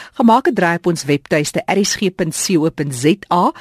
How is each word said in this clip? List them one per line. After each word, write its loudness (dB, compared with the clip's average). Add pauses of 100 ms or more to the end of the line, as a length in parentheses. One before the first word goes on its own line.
(140)
gemaak 4
en 0
draai 2
op -10
ons 0
webtuiste -2
R 2
S -2
G -2
punt -4
C -2
O 0
punt -6
Z -4 (280)
A. 2